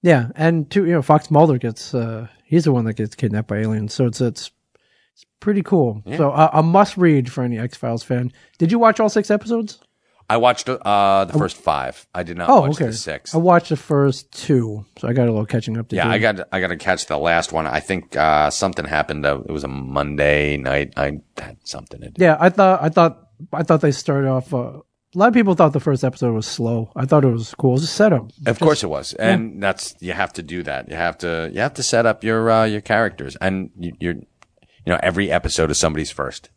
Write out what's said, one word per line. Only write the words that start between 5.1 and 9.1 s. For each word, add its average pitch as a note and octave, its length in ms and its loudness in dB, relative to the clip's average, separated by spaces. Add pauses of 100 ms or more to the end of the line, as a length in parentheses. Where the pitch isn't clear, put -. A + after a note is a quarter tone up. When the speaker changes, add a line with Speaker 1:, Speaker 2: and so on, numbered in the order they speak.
Speaker 1:
it's - 100 -20 (160)
pretty G3+ 220 0
cool. A#2+ 420 0
Speaker 2:
Yeah. A#2 140 -8
Speaker 1:
So, D3 120 2
uh, D3+ 220 4
a D#3 100 4
must F#3+ 360 2
read D3 340 4
for C3 100 -6
any A#2+ 160 -4
X-Files A#2 440 -6
fan. B2 300 -4 (260)
Did E3 120 2
you A#3 80 2
watch A3+ 220 4
all A3 80 4
six G#3 220 0